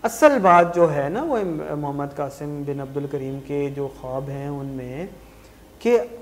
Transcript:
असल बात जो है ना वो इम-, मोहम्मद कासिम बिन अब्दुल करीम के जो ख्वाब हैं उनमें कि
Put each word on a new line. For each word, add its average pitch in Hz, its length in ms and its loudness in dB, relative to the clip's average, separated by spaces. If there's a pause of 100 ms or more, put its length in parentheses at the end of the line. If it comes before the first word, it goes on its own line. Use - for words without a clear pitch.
असल 262 360 6
बात 175 360 6
जो 170 120 6
है 143 220 0
ना 220 140 -4
वो 294 140 -2
इम-, 156 340 -4
मोहम्मद 143 420 -4
कासिम 147 520 -8
बिन 143 140 -4
अब्दुल 139 280 -6
करीम 135 320 -6
के 143 300 -4
जो 139 180 -6
ख्वाब 135 420 -8
हैं 139 200 -8
उनमें 139 600 -8 (760)
कि 233 140 4 (220)